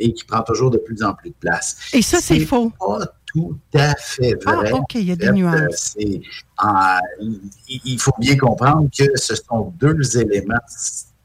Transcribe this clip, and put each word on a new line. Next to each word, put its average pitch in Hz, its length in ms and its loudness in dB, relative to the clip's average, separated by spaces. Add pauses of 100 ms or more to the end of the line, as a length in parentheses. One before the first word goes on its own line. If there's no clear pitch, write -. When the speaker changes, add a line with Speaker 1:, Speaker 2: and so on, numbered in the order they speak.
Speaker 1:
et 113 120 2
qui - 120 -14
prend 113 180 -2
toujours 117 280 2
de 113 80 4
plus 110 240 -6
en 98 120 0
plus - 160 -16
de - 100 -14
place. - 360 -4 (160)
Speaker 2:
Et 254 100 6
ça, 349 180 2
c'est 330 200 2
Speaker 1:
C'est - 60 0
Speaker 2:
faux. 240 320 2
Speaker 1:
pas 202 200 -2 (280)
tout 165 300 -4 (180)
à 143 200 4
fait 123 500 -2
Speaker 2:
Ah, 330 120 2
Speaker 1:
vrai. - 160 0
Speaker 2:
OK, 262 240 -2
il 208 80 0
y 180 80 0
a 175 40 -2
des 175 120 0
Speaker 1:
En 202 40 6
fait, 196 60 4
Speaker 2:
nuances. 165 220 2
Speaker 1:
euh, 151 100 0
c'est, 104 500 -4 (440)
euh, 104 40 2 (1000)
il, 131 160 -10
il 127 160 -4
faut - 180 2
bien 135 180 2
comprendre 135 600 2
que 139 80 4 (100)
ce 113 220 -2
sont 104 420 -4
deux 143 400 2
éléments 104 400 0 (680)